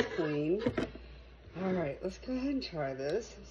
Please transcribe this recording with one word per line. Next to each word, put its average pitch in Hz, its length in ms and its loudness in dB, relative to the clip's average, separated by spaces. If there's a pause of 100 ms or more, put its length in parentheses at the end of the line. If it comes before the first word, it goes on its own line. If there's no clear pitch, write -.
(180)
clean. 156 440 4 (1000)
All 185 80 4
right, 160 320 2
let's 190 140 -2
go - 160 -4
ahead 254 160 0
and 269 120 2
try 147 320 -2
this. 151 440 0
I'm 202 120 -14